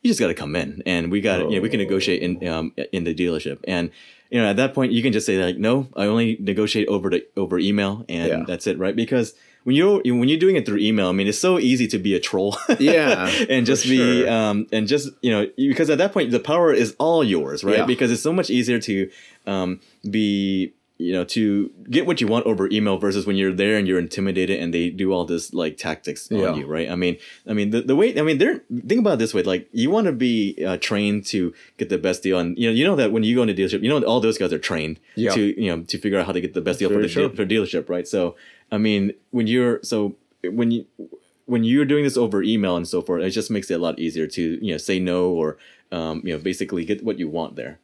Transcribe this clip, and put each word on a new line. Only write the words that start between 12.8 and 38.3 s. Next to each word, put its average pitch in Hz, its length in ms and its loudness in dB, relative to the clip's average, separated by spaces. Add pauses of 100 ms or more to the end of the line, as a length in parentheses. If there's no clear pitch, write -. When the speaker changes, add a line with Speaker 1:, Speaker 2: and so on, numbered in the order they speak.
Speaker 1:
And 127 160 2
Speaker 2:
for 123 60 2
Speaker 1:
just - 120 0
be, 131 120 4 (260)
Speaker 2:
sure. - 80 2
Speaker 1:
um, 110 420 0
and 110 140 0
just, 143 220 0 (120)
you 123 120 2
know, 104 240 2
because 139 340 2
at 143 80 2
that 196 140 2
point, 143 180 0
the 117 100 2
power 160 320 2
is 214 280 2
all 160 240 4
yours, 78 400 0
right? 104 140 4
Speaker 2:
Yeah. 85 80 2
Speaker 1:
Because 123 260 2
it's 117 100 -2
so 156 100 0
much 180 180 0
easier 120 280 2
to, 98 320 -2 (380)
um, 92 320 -2 (280)
be, 98 640 0 (280)
you 87 120 -2
know, 92 100 0
to 101 480 0 (180)
get 143 180 0
what 175 140 -2
you 120 60 0
want 113 200 0
over 98 260 0
email 104 260 0
versus 98 260 -2
when 101 120 0
you're 95 160 0
there 101 240 2
and 101 100 0
you're 92 140 2
intimidated 92 580 -2
and 85 160 -4
they 85 160 0
do 95 220 -2
all 87 120 0
this, 82 300 -6
like, 80 220 -2
tactics - 540 -8
Speaker 2:
Yeah. 98 180 0
Speaker 1:
on 80 100 -2
you, 69 80 -8
right? 78 240 -4
I 87 60 -4
mean, 90 220 0 (280)
I 113 60 -6
mean, 104 180 0
the, 113 120 0
the 131 120 2
way, 208 240 4
I 160 40 2
mean, 151 160 2
they're, 247 240 2 (260)
think 226 120 2
about 202 140 2
it 120 40 -2
this 110 140 0
way, 95 120 0
like, 92 260 -2
you 117 200 0
wanna 208 220 2
be, 117 440 0 (100)
uh, 92 120 -2
trained 104 480 0
to 90 260 -2 (240)
get - 120 -4
the 95 100 0
best 90 260 -2
deal. 92 160 2
And, 87 180 -2
you 117 100 2
know, 113 60 2
you 127 100 2
know 190 120 2
that 113 160 2
when 113 100 2
you 113 140 2
go 123 60 4
into 110 120 2
dealership, 92 280 0
you 110 60 2
know, 143 140 2
all 120 180 2
those 110 180 2
guys 87 140 0
are 78 60 -2
trained 80 400 -4 (160)
Speaker 2:
Yeah. 110 200 0
Speaker 1:
to, 104 280 0
you 101 140 0
know, 82 60 -6
to 90 160 -6
figure 98 200 0
out 90 80 0
how 95 60 -4
to 87 80 0
get 87 140 -6
the 92 60 -2
best 87 200 -2
Speaker 2:
That's - 0 -
Speaker 1:
deal 98 80 2
for 104 60 2
the 104 140 2
Speaker 2:
very - 200 0
true. - 0 -
Speaker 1:
deal-, - 80 -8
for 104 100 -2
dealership, 92 420 0
right? 87 200 -4
So, 90 260 0 (380)